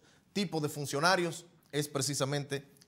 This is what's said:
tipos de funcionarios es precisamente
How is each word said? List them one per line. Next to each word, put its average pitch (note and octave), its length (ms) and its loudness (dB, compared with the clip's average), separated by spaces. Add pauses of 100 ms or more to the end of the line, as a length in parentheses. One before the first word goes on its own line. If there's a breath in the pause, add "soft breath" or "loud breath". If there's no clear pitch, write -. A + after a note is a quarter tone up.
(340 soft breath)
tipos E3 280 -2
de D3 80 -2
funcionarios D#3+ 760 2 (260)
es D3 160 0
precisamente C#3 840 -2 (160)